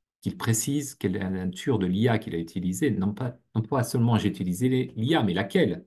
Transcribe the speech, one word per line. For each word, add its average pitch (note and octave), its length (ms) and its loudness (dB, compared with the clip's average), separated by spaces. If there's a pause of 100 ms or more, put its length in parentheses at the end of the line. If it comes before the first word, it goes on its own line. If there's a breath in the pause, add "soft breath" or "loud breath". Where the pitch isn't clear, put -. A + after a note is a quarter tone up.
(220)
qu'il - 160 -4
précise C3+ 580 -2
quelle F#2+ 200 -2
est G#2 40 -4
la F#2+ 100 -2
nature F#2 500 -2
de F#2 60 0
l'I G2+ 240 2
A G#2+ 100 4
qu'il - 160 -8
a E2+ 40 -2
utilisée. F#2 520 -2
Non G2 220 0
pas, B2+ 240 -6 (180)
non A2 60 0
pas A#2+ 220 0
seulement A#2 340 4
j'ai G#2 100 2
utilisé F#2 400 0
les, B2+ 300 0
l'I B2+ 180 2
A, C#3 80 2
mais F#2 100 2
laquelle, G2 540 0